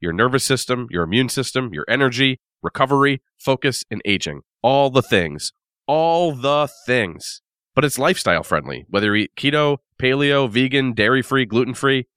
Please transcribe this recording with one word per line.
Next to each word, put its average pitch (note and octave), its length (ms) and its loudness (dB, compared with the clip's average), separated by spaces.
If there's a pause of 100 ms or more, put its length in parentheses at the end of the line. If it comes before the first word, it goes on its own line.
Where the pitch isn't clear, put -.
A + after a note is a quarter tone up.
your E2+ 120 -4
nervous B2+ 320 2
system, B2 440 -2
your E2+ 140 -2
immune A2+ 260 0
system, B2+ 440 -4
your D2 140 -8
energy, C3 520 2 (220)
recovery, C#3 600 0 (160)
focus, C3+ 540 -2
and G#2+ 140 -8
aging. F2 360 -2 (200)
All C3+ 280 4
the B2+ 120 4
things. E2 500 0 (360)
All E3 460 2
the C#3+ 340 0 (180)
things. G#2+ 560 -2 (340)
But D3 100 2
it's C3 140 -4
lifestyle G#2 440 0
friendly. C#2 460 -4
Whether G#2 260 0
you G#2 100 2
eat - 120 -8
keto, C#3+ 400 0 (240)
paleo, C#3 480 2
vegan, C3 440 0
dairy-free, B2 520 2
gluten-free, B2+ 720 0